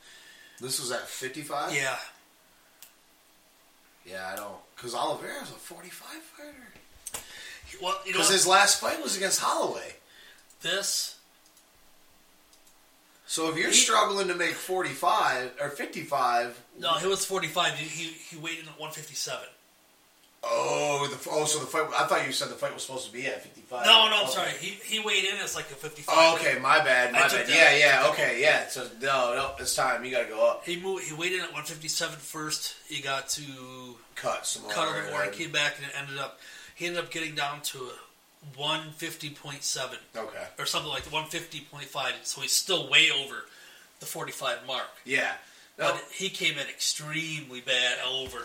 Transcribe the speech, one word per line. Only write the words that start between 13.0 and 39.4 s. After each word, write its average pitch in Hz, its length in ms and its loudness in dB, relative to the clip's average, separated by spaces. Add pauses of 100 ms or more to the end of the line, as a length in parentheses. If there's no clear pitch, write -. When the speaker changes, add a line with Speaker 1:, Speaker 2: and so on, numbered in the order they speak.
Speaker 1:
So 160 220 -2
if 160 80 -2
you're 165 120 2
Speaker 2:
He - 60 6
Speaker 1:
struggling 196 520 6
to 175 80 0
make 165 200 0
forty-five 151 960 0 (100)
or 143 80 -2
fifty-five, 127 920 -2 (200)
Speaker 2:
No, 170 160 0
he 160 120 -2
was 190 180 0
forty-five. 170 500 0
He, 156 120 -6
he, 160 240 -8
he - 260 -16
weighed 165 220 -6
in 160 80 -16
at 151 120 -18
one 156 120 -8
fifty-seven. 139 560 -8 (960)
Speaker 1:
Oh, 120 680 2
the 127 60 -8
f-, - 140 -12
oh, 151 140 2
so 151 160 2
the 131 60 -4
fight, 156 180 0 (100)
I 147 140 2
thought 160 180 2
you 135 60 -4
said 135 160 0
the 117 80 -8
fight - 180 -4
was - 100 -10
supposed 127 220 -8
to 104 80 -14
be 131 140 -6
at - 160 -4
fifty-five. - 420 -8
Speaker 2:
No, 220 240 8
no, 214 60 4
I'm 208 80 2
Speaker 1:
Okay. - 80 -2
Speaker 2:
sorry. 170 280 0
He, 185 100 -6 (260)
he 220 60 -2
weighed 202 240 0
in 202 180 -2
as, 160 100 -4
like, 151 120 -6
a 143 100 -12
fifty-five. 151 420 -4
Speaker 1:
Oh, 165 180 10
okay, 143 240 2
my 135 200 6
bad, 123 300 4
Speaker 2:
I - 20 -2 (120)
Speaker 1:
my 135 40 8
Speaker 2:
took 131 120 2
Speaker 1:
bad. 117 100 0
Speaker 2:
that. 151 280 10
Speaker 1:
Yeah, 143 260 8
yeah, 147 80 6
okay, 127 300 2
yeah. 147 280 6
So, 127 140 -6 (180)
no, 127 340 2
no, 135 240 -2
it's - 160 -2
time. 123 300 2
You 123 60 -6
gotta 127 180 0
go 185 200 4
up. - 160 0
Speaker 2:
He 175 120 -4
moved, 180 260 -4
he 156 100 -8
weighed 175 200 -2
in 185 80 0
at 165 120 -6
one 147 120 -8
fifty-seven 156 540 -4
first. - 540 -6 (140)
He 143 140 -6
got 135 280 -2
to 151 140 -4 (720)
Speaker 1:
Cut - 320 -4
some - 220 -4
Speaker 2:
cut - 80 -2 (100)
Speaker 1:
more, 165 80 -2
Speaker 2:
a - 20 -4
little 151 140 -6
more. 147 120 -2
He 151 40 0
Speaker 1:
and - 100 -6
Speaker 2:
came 160 140 -6
back 147 260 2
and 139 140 -10 (100)
ended 139 160 -8
up, 135 220 -8 (340)
he 170 140 -8
ended 175 160 -2
up - 80 -12
getting 160 240 -4
down 147 280 -2
to 127 260 -6 (640)
one 156 400 -4
fifty 156 360 -8
point 143 320 -12